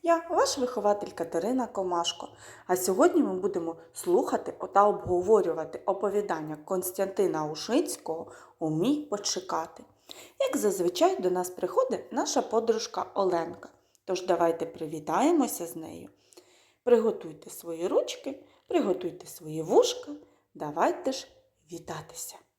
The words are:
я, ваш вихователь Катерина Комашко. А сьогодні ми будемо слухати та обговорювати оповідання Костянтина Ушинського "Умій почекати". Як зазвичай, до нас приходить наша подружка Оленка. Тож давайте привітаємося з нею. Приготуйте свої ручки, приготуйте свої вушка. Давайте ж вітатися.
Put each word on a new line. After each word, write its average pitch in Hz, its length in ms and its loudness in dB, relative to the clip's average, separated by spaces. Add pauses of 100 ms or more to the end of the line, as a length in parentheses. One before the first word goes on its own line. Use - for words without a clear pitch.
я, 330 280 2
ваш 339 280 2
вихователь 202 560 0
Катерина 196 520 -2
Комашко. 180 600 -4 (380)
А 180 100 4
сьогодні 247 460 4
ми 196 120 0
будемо 180 420 -2 (160)
слухати - 640 0 (180)
та 202 160 8
обговорювати 180 1000 2
оповідання 190 760 -2
Костянтина 180 840 0
Ушинського 165 800 -2 (320)
"Умій 185 520 0
почекати". 180 760 -6 (560)
Як 170 160 0
зазвичай, 202 640 2
до 180 100 2
нас 180 200 -2
приходить - 600 -2
наша 339 300 0
подружка 220 720 -2
Оленка. 170 540 -2 (360)
Тож 180 220 -4
давайте 170 400 2
привітаємося 170 1000 0
з 165 100 -12
нею. 160 320 -14 (760)
Приготуйте 220 680 2
свої 170 380 -6
ручки, - 540 -2 (240)
приготуйте 185 600 -2
свої 156 360 -10
вушка. 294 500 2 (420)
Давайте 175 580 0
ж - 140 -8 (460)
вітатися. - 640 -12 (220)